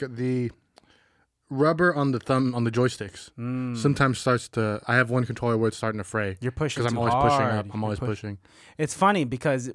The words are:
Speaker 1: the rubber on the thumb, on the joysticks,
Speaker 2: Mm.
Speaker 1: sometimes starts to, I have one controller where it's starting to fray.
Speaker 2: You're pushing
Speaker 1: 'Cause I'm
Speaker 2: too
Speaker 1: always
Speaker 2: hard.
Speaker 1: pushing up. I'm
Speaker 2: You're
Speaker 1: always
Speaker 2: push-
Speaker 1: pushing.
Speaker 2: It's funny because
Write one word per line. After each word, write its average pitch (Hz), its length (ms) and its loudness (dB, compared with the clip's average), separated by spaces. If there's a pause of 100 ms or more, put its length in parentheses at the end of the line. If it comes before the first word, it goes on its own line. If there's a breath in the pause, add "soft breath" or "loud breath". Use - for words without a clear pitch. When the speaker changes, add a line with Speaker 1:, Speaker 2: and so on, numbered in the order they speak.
Speaker 1:
the 123 440 -2 (1000 soft breath)
rubber 160 420 4
on 139 160 2
the 120 80 0
thumb, 131 360 2
on 120 80 0
the 117 80 2
joysticks, 120 580 -2 (100)
Speaker 2:
Mm. 123 380 -6
Speaker 1:
sometimes 135 420 2
starts 123 300 0
to, 107 380 -2
I 117 80 2
have 123 140 2
one 123 160 0
controller 117 320 -2
where 110 100 2
it's 107 100 -2
starting 110 220 -4
to 98 40 -6
fray. 101 380 -4
Speaker 2:
You're 123 100 -2
pushing 135 320 -2
Speaker 1:
'Cause 120 80 2
I'm 117 40 -2
Speaker 2:
too 120 60 0
Speaker 1:
always 120 120 2
Speaker 2:
hard. 143 180 4
Speaker 1:
pushing 139 140 4
up. 107 200 0
I'm 107 140 -8
Speaker 2:
You're 107 60 -4
Speaker 1:
always 104 140 -4
Speaker 2:
push- 117 100 -4
Speaker 1:
pushing. 104 280 -6 (400 soft breath)
Speaker 2:
It's 156 180 -2
funny 190 280 2
because 127 520 -2